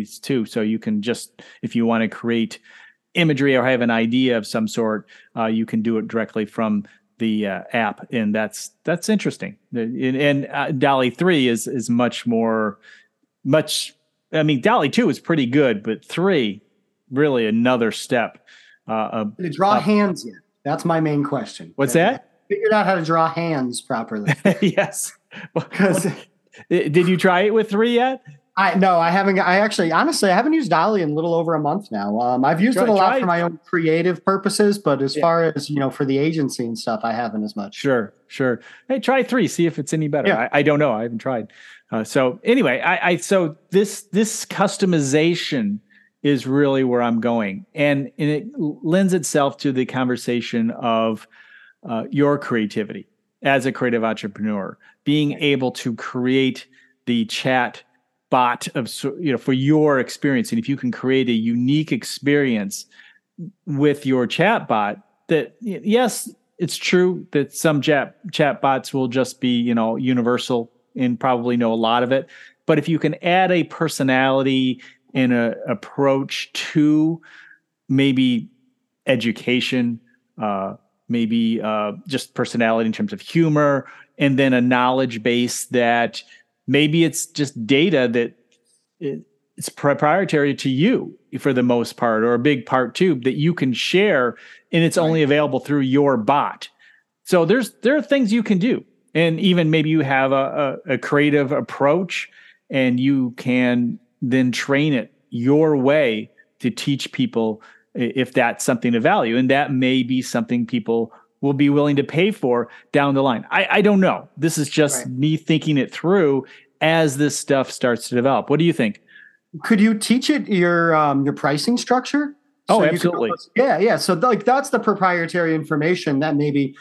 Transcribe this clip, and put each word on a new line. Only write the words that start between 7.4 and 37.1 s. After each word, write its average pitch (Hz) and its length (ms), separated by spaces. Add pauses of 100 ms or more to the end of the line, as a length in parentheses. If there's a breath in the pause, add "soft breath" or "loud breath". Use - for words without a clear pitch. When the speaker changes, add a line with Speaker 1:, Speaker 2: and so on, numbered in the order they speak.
Speaker 1:
uh, 92 140 (120)
app. 110 380
And 107 220
that's, - 380 (120)
that's 175 260
interesting. 135 480 (140)
The, 120 100
and, 131 360
and, 143 300
uh, 143 240
dali 131 440
three 165 320
is, 117 200
is 120 220
much 120 380
more, 113 520 (640 soft breath)
much, 151 500 (400)
I 160 100
mean, 147 180
dali 208 300
two 233 180
is 123 100
pretty 156 260
good, 120 380
but 110 200
three, 143 580 (500)
really 131 360
another 117 440
step, - 520 (440 soft breath)
uh, - 40
up, 110 460
Speaker 2:
Did 175 100
it 151 60
draw 190 200
Speaker 1:
up. 208 100
Speaker 2:
hands 202 420
yet? 113 100 (280)
That's 143 200
my 165 160
main 147 240
question. 120 520
Speaker 1:
What's 139 180
Speaker 2:
Have 185 220
Speaker 1:
that? - 140 (200)
Speaker 2:
you 202 80
figured 214 160
out 208 120
how 190 100
to 165 80
draw 160 260
hands 156 520
properly? 113 520 (120)
Speaker 1:
<laughs> 196 160
Yes. - 520 (400 loud breath)
Well, 165 180
Speaker 2:
'Cause 185 360
Speaker 1:
i-, - 840
did 165 180
you 185 100
try 180 240
it 208 120
with 214 160
three 226 240
yet? 254 280 (360 loud breath)
Speaker 2:
I, 190 160
no, 185 240
I 170 140
haven't. 196 260
I 180 220
actually, 214 320
honestly, 214 400
I 180 40
haven't 269 180
used 262 180
dali 185 300
in 151 100
a - 20
little 165 220
over 165 180
a 151 60
month 151 320
now. 104 280
Um, 123 240
I've 160 160
used 226 180
Speaker 1:
Try, 247 80
Speaker 2:
it 226 40
a 214 40
lot 190 160
Speaker 1:
try 262 100
Speaker 2:
for 254 60
Speaker 1:
it. - 20
Speaker 2:
my 170 160
own 170 200
creative 165 640
purposes, 196 540
but 143 240
as 135 120
Speaker 1:
Yeah. 151 60
Speaker 2:
far 165 340
as, 143 140
you 147 100
know, 135 120
for 147 140
the 135 120
agency 147 480
and 117 120
stuff, 113 260
I 113 100